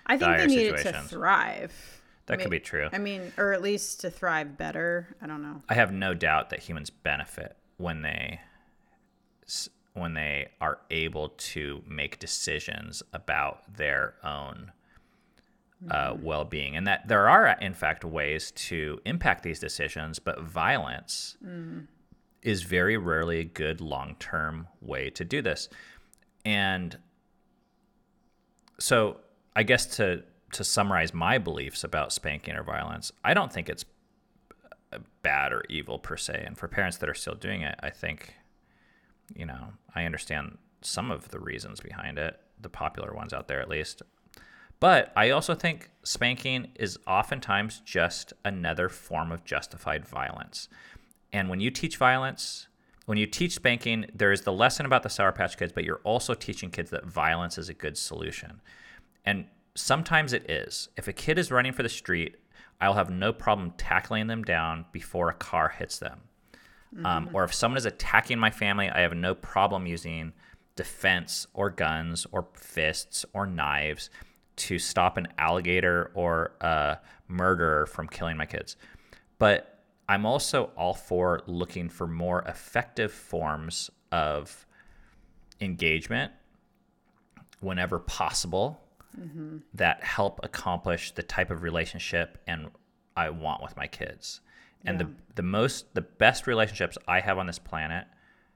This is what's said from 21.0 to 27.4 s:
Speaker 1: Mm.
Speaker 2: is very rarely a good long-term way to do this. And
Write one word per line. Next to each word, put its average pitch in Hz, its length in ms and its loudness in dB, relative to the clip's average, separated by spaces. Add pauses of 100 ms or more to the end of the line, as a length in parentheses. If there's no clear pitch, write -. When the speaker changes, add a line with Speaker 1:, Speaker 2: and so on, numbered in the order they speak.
Speaker 1:
Mm. 165 400 -10 (560)
Speaker 2:
is 98 220 0
very 90 340 4
rarely 82 420 2
a 85 40 0
good 80 360 -4
long-term 78 880 -4 (140)
way 67 300 -4
to - 120 -6
do 113 180 -2
this. 85 280 -2 (760)
And 95 540 0 (1800)